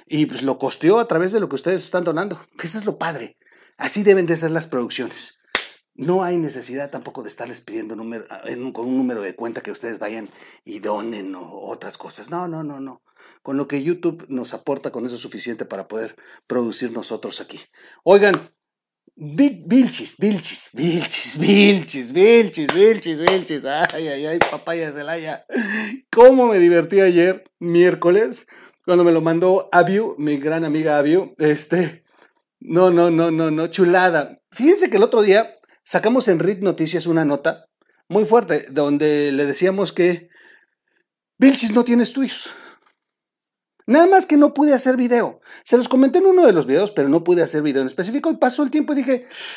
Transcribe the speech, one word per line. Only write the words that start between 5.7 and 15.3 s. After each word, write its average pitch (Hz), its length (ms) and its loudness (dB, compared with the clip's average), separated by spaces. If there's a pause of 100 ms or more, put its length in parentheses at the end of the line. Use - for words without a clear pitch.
No 180 280 -2
hay 175 140 -4
necesidad 135 500 -8
tampoco 127 340 -16
de 104 60 -14
estarles 120 320 -16
pidiendo 110 340 -12
número, 113 300 -14 (200)
en 123 180 -12
un, 131 100 -10
con 113 140 -10
un 131 100 -4
número 123 240 -2
de 95 140 -8
cuenta 117 260 -10
que 107 120 -12
ustedes 113 260 -12
vayan 107 320 -12 (340)
y 107 140 -16
donen 101 560 -8
o 90 280 -18
otras 98 360 -14
cosas. 104 320 -18
No, 175 180 -8
no, 160 140 -10
no, 143 180 -12
no. 131 220 -18 (400)
Con 139 160 -6
lo 143 100 -4
que 143 140 -6
YouTube 170 460 -6
nos 123 260 -10
aporta, 139 380 -8
con 117 120 -10
eso 120 120 -10
es 117 40 -14
suficiente 113 460 -12